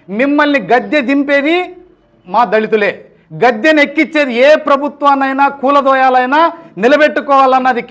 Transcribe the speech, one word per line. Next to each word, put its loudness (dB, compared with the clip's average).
మిమ్మల్ని 0
గద్దె 0
దింపేది 0
మా 0
దళితులే, 0
గద్దెనెక్కిచ్చేది 0
ఏ 6
ప్రభుత్వాన్నైనా 0
కూలదోయాలైనా 2
నిలబెట్టుకోవాలన్నది 2